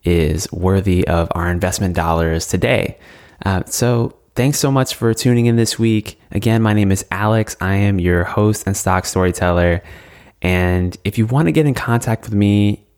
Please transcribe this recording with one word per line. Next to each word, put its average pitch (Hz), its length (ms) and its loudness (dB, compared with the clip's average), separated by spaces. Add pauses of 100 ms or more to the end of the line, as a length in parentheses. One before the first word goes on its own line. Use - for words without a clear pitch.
is 82 480 0
worthy 92 560 0
of 85 240 0
our 85 180 -2
investment 90 460 -2
dollars 82 500 0
today. - 520 -2 (480)
Uh, 95 200 0
so 117 520 -2 (180)
thanks 143 240 0
so 143 100 0
much 131 260 0
for 113 180 0
tuning 120 320 2
in 117 100 4
this 113 240 0
week. 113 400 0 (120)
Again, 110 300 0
my 107 120 2
name 101 180 4
is 95 180 -2
Alex. 107 520 0
I 95 140 -2
am 101 240 0
your 87 260 2
host 107 420 0
and 95 80 -4
stock 92 300 -2
storyteller. 87 760 0 (600)
And 90 600 0
if - 140 -4
you 110 80 2
want 139 220 0
to 160 40 2
get 156 140 2
in 139 80 2
contact 117 500 -2
with 110 100 -10
me 101 540 2 (100)